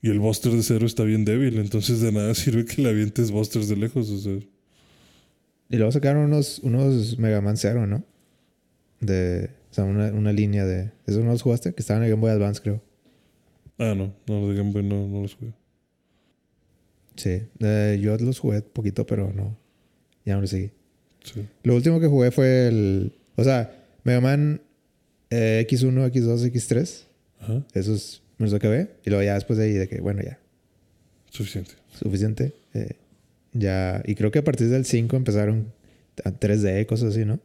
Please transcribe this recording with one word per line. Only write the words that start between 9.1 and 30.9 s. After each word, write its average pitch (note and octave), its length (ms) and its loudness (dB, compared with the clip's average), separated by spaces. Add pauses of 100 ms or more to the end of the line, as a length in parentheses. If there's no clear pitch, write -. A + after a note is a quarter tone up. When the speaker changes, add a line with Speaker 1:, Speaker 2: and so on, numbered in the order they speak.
Speaker 2:
o - 40 -20
sea, G#2 100 0
una, G#2 280 0
una G#2+ 200 0
línea G#2 320 0
de, F#2 260 -2 (160)
¿eso G#2 160 0
no A#2 100 2
los A#2 100 -2
jugaste? A#2+ 320 0
Que - 80 -10
estaban A2 200 0
en A2+ 40 2
el A2+ 60 2
Game G#2+ 100 2
Boy A2+ 80 2
Advance, G#2 320 0
creo. G#2+ 180 -4 (1000)
Speaker 1:
Ah, A2 160 0
no, G2 180 -4 (140)
no, G2+ 220 -2
de G2+ 80 0
Game G2+ 160 0
Boy G#2 120 0
no, G2+ 220 -2
no G2+ 160 -6
los G2+ 120 -8
jugué. A2+ 180 -14 (1600)
Speaker 2:
Sí, F#2+ 260 -2 (180)
eh, G#2 400 2
yo G#2+ 160 2
los A#2+ 220 0
jugué G#2+ 240 0
poquito, G#2+ 440 -4
pero G2 280 -2
no, G2+ 220 -6 (680)
ya G2+ 120 0
no G2+ 40 0
los F#2+ 100 -2
seguí. G2 200 -4 (540)
Speaker 1:
Sí. - 180 -12 (220)
Speaker 2:
Lo B2 100 4
último D#3+ 260 4
que E3 60 2
jugué C3 240 4
fue B2+ 380 4
el, G2 440 2 (240)
o A2+ 80 2
sea, B2 420 0 (180)
Mega B2 180 2
Man, D3 400 0 (680)
eh, A2 360 2
X A#2+ 180 0
uno, B2+ 240 2
X B2 180 0
dos, A#2 200 2
X A#2+ 240 -2
tres. B2+ 380 -2 (340)
Speaker 1:
Ajá. A2 220 -4 (120)
Speaker 2:
Esos G#2 480 -4 (160)
me A2 80 0
los G#2 80 0
acabé. A2+ 340 0 (160)
Y - 60 -2
luego G2+ 120 2
ya G2+ 120 2
después G2+ 240 -2
de A2 80 2
ahí G#2+ 80 0
de F#2+ 140 0
que, F2+ 120 -8
bueno, G2 220 -4
ya. - 160 -12 (920)